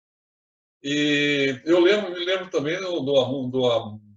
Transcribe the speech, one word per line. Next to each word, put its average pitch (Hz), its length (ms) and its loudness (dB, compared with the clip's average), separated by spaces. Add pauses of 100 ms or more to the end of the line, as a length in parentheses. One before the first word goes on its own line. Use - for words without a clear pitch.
(800)
E 143 840 0
eu 175 160 4
lembro, 196 300 4
me 175 120 -8
lembro 185 260 -4
também 160 300 -2
do, 180 220 -6
do, 131 480 0
do, 117 500 -2 (180)